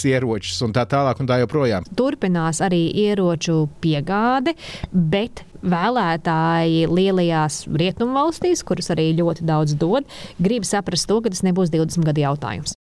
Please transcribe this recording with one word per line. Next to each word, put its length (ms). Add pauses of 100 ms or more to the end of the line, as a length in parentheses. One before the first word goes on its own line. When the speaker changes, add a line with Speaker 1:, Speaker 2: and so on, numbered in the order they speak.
(140)
Speaker 1:
ieročus 480
un 160
tā 80
tālāk 320
un 100
tā 140
joprojām. 560
Speaker 2:
Turpinās 640
arī 220 (180)
ieroču 600 (180)
piegāde, 720 (400)
bet 480 (240)
vēlētāji 1200
lielajās 800
rietumvalstīs, 960
kuras 320
arī 240
ļoti 240
daudz 320
dod, 320 (320)
grib 300
saprast 420
to, 80
ka 160
tas 80
nebūs 320
divdesmit 400
gadu 160
jautājums. 540